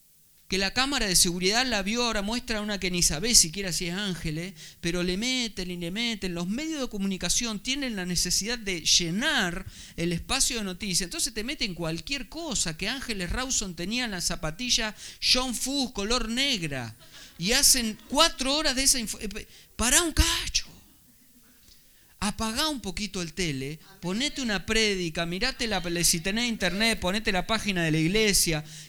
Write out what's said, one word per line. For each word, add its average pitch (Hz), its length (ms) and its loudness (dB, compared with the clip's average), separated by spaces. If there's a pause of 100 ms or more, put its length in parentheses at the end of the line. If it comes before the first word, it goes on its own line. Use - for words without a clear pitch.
(500)
Que 190 100 0
la 196 120 0
cámara 262 360 2
de 185 80 4
seguridad 185 500 4
la 226 160 0
vio, 220 220 0
ahora 220 180 0
muestra 220 400 -2
una 208 180 -2
que 180 120 -2
ni 175 100 2
sabe 165 320 2
siquiera 180 400 4
si 175 140 -2
es 170 80 -2
Ángeles, 180 580 -4 (280)
pero 170 200 0
le 180 160 0
meten 226 540 -2
y 175 60 -6
le 170 120 -4
meten". 202 460 -2
Los 175 120 -2
medios 302 320 -2
de 254 100 -2
comunicación 196 720 -2
tienen 262 360 -2
la 185 100 -2
necesidad 180 540 0
de 196 220 -4
llenar 190 840 2 (300)
el 170 160 0
espacio 233 460 0
de 220 60 -2
noticias. 185 440 -2
Entonces 269 260 -4
te 214 100 -4
meten 247 300 -2
cualquier 170 560 -4
cosa, 262 480 -4
que 185 100 -4
Ángeles 214 440 -4
Rawson 233 420 -2
tenía 208 320 -2
en 220 60 -4
la 180 100 -4
zapatilla 208 720 -2 (240)
John 254 360 2
Fuss 269 360 -2
color 214 380 0
negra. 170 640 -2 (440)
Y 180 140 2
hacen 254 440 4 (100)
cuatro 277 460 4
horas 294 220 2
de 254 80 2
esa 269 160 4
info-, 214 220 -6
eh, 214 80 -6
pe-, 214 180 -10 (280)
pará 269 280 6
un 330 80 0
cacho. - 560 2 (1600)
Apagá 220 440 0
un 285 100 -4
poquito 196 420 -6
el 165 120 -6
tele, 151 480 -4 (180)
ponete 240 420 -2
una 208 240 -2
prédica, 196 600 2
mirate 233 420 -2
la, 190 160 0 (220)
si 175 160 2
tenés 214 260 0
internet, 208 500 2
ponete 208 360 0
la 180 120 0
página 202 380 0
de 160 80 4
la 156 60 4
iglesia, 165 640 4 (240)